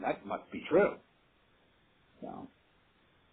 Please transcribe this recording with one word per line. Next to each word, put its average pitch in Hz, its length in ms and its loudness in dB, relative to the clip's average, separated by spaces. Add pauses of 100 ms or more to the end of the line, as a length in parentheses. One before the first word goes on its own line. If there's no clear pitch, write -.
that 120 240 -2
must 92 260 -6
be - 180 -8
true." 180 280 6 (1200)
So, - 260 -12 (840)